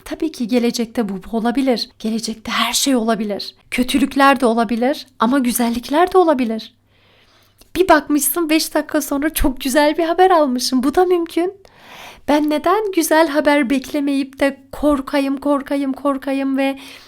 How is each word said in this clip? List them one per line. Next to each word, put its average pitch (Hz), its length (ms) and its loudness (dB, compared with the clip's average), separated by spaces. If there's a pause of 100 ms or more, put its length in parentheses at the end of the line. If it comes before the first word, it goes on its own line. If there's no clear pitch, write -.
Tabii 311 280 -6
ki 233 160 -6
gelecekte 233 600 -2
bu, 196 60 -6
bu 190 220 -8
olabilir. 240 520 -2 (100)
Gelecekte 220 540 -8
her 233 200 -2
şey 269 240 0
olabilir. 220 580 -4 (160)
Kötülükler 269 680 2
de 269 60 2
olabilir 233 600 -2 (120)
ama 254 200 2
güzellikler 247 760 0
de 381 60 4
olabilir. 254 560 0 (1000)
Bir 370 120 4
bakmışsın 302 600 2
beş 311 240 0
dakika 302 260 0
sonra 294 340 -2
çok 269 260 0
güzel 294 380 2
bir 349 60 0
haber 349 260 4
almışsın. 262 520 2
Bu 277 120 0
da 370 100 4
mümkün. 349 500 0 (760)
Ben 294 220 2
neden 381 420 0
güzel 320 360 2
haber 285 420 2
beklemeyip 277 680 -2
de 277 220 -2 (100)
korkayım, 277 640 -2
korkayım, 277 560 -2
korkayım 269 640 -2
ve 269 200 -2 (300)